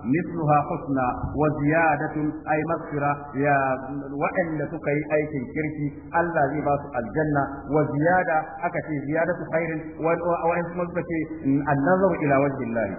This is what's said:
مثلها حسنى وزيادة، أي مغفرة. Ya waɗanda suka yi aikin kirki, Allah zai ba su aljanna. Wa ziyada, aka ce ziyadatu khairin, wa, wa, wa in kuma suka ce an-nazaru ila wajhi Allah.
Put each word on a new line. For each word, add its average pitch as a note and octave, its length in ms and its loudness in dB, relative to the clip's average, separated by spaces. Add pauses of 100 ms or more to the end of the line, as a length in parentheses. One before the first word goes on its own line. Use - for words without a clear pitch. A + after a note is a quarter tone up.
مثلها D3+ 560 2
حسنى C#3+ 460 -2 (240)
وزيادة، D3+ 840 2 (340)
أي D#3 120 2
مغفرة. D3+ 500 -2 (200)
Ya C#3 260 4 (520)
waɗanda D#3 560 -2
suka D#3 240 -4
yi D3 200 2
aikin D3 340 0
kirki, D3 420 -4 (220)
Allah E3+ 420 2
zai D3 120 -2
ba C#3+ 120 2
su C#3 160 -4
aljanna. C#3 520 0 (240)
Wa D3 180 2
ziyada, E3 520 2 (260)
aka E3 180 -2
ce D3+ 180 -6
ziyadatu E3 460 0
khairin, D#3+ 360 0 (180)
wa, D#3 120 2
wa, E3+ 300 2
wa E3+ 160 2
in E3+ 80 -2
kuma F3 200 -4
suka F3 180 -4
ce E3 160 -4 (440)
an-nazaru E3+ 520 4
ila D3 240 4
wajhi C3+ 260 2
Allah. A2+ 240 0 (100)